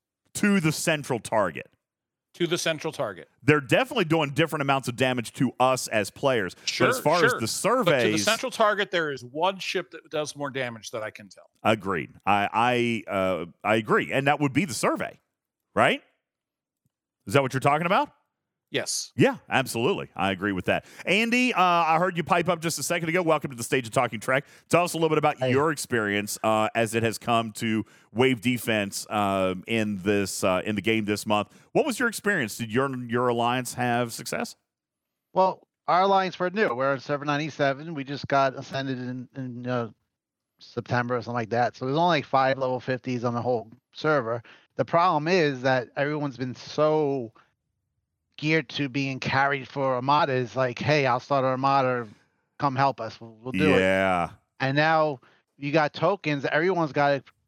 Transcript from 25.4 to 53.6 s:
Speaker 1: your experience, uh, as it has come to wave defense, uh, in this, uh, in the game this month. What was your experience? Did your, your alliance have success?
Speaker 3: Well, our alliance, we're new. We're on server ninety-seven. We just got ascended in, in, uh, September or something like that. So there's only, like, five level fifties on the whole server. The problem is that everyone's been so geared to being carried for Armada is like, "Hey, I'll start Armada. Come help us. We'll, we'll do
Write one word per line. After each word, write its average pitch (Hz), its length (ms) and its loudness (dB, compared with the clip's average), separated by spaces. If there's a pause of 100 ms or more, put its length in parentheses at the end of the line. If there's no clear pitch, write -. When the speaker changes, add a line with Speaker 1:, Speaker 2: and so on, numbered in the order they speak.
Speaker 1:
your 147 180 4
experience, 104 720 -2
uh, 110 320 2
as 113 200 0
it 113 100 0
has 110 120 0
come 113 360 0
to 110 340 -2 (260)
wave 127 280 2
defense, 110 680 -2
uh, 98 460 0 (140)
in 107 340 -2
this, 101 400 0
uh, 92 240 2
in 107 80 -2
the 101 80 -4
game 110 220 0
this 101 200 -4
month. 104 240 0 (240)
What 233 140 2
was 254 140 -4
your 240 80 0
experience? 180 500 -4
Did 113 140 -8
your, 135 220 0 (100)
your 120 240 0
alliance 120 460 -2
have 120 380 -2
success? - 440 -8 (760)
Speaker 3:
Well, 185 340 0 (220)
our 170 140 4
alliance, 190 360 2
we're 180 120 -2
new. 185 240 0
We're 135 180 0
on 127 80 -4
server 143 240 -6
ninety-seven. 147 720 -2
We 139 100 -6
just 139 220 -10
got 135 320 2
ascended 135 400 -6
in, 127 380 -8
in, 123 320 -10
uh, 120 220 -2 (680)
September 123 580 -4
or 117 60 -4
something 120 120 -8
like 113 160 -4
that. 113 260 0
So 131 100 -8
there's 139 100 -2
only, 170 220 4
like, 117 80 -4
five 135 320 2
level 127 220 -2
fifties 123 440 -4
on 120 100 -2
the 117 80 -4
whole 113 280 -2 (240)
server. 120 480 0 (340)
The 131 80 0
problem 170 440 2
is 147 340 2
that 131 340 2
everyone's 147 400 -2
been 127 180 -6
so 147 800 0 (1040)
geared 156 320 0
to 143 200 -4
being 135 320 -4
carried 139 480 0
for 135 260 -2
Armada 139 380 2
is 127 240 -2
like, 127 220 -2
"Hey, 151 280 2
I'll 123 140 0
start 135 240 0
Armada. 131 640 0 (500)
Come 139 180 -2
help 135 240 0
us. 110 200 -12
We'll, 113 200 -20
we'll 127 120 -10
do 95 220 4